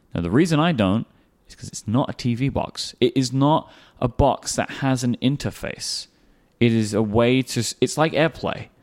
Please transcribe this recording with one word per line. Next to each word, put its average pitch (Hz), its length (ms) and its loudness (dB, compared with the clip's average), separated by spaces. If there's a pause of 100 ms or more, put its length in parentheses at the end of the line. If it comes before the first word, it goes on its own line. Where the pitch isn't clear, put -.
(140)
Now, 85 80 -2
the 85 80 -2
reason 156 300 4
I 175 120 2
don't 107 340 2 (400)
is - 80 -20
'cause - 140 -16
it's - 180 -14
not 113 220 -2
a - 60 -10
T 120 200 -4
V 135 140 -2
box. - 540 -6
It 123 120 2
is 127 200 0
not 143 360 2 (300)
a 127 80 -2
box - 480 0
that - 140 -4 (100)
has 131 240 -2
an 120 160 -2
interface. - 840 -4 (520)
It 117 140 4
is 110 220 0
a 110 80 2
way 117 400 2
to - 180 -4
s-, - 220 -4
it's 127 160 0
like 160 160 0
AirPlay. - 540 -2 (140)